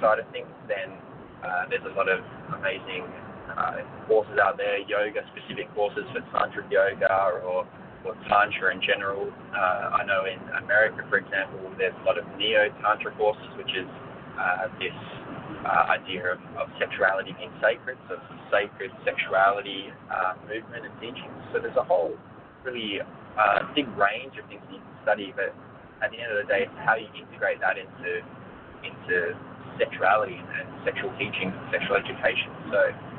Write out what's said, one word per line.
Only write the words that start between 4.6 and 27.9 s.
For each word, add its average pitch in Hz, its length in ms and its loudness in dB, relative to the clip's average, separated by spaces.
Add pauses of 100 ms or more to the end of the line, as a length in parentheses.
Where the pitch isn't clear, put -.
yoga-specific 101 960 -2
courses 104 400 0
for 92 160 -2
tantric - 400 0
yoga 98 400 6
or, 92 560 2 (400)
or - 80 -4 (160)
tantra 101 400 6
in 92 100 -2
general. 98 460 0 (240)
Uh, 98 480 2
I 98 80 0
know 98 240 2
in 92 80 -6 (240)
America, 107 480 4
for 101 80 4
example, 98 400 -2 (200)
there's 92 200 2
a - 80 -14
lot 92 120 4
of 85 60 -4 (140)
neo-tantra 104 800 4
courses, 107 400 2
which - 160 -4
is, 92 160 -4 (480)
uh, 92 400 0
this, 92 160 -4 (720)
uh, 90 240 6
idea 92 400 0
of, 90 80 -2 (160)
of - 240 -4
sexuality 95 560 2
being 90 240 -12
sacred, 123 480 2
so 92 80 -6
it's - 160 -12
a - 80 -14 (160)
sacred 101 380 0 (100)
sexuality, 98 880 2 (240)
uh, 92 320 0
movement 110 400 -8
and 104 160 -14
teachings. - 400 -10 (100)
So - 60 2
there's - 180 0
a - 60 4
whole 175 320 2 (500)
really, 110 360 -2 (380)
uh, 101 260 8 (100)
big 139 220 2
range 113 400 2
of 107 140 -12
things 104 160 -14
that - 80 -14
you - 80 -14
can - 200 -18
study, 104 320 2
but 98 200 -2 (480)
at 110 80 0
the 113 100 -14
end 117 100 -4
of 104 120 2
the 101 80 -6
day, 98 180 4
it's - 160 -14
how 113 100 6
you 113 220 -4
integrate - 480 -2
that 95 140 2
into, 90 420 -6 (640)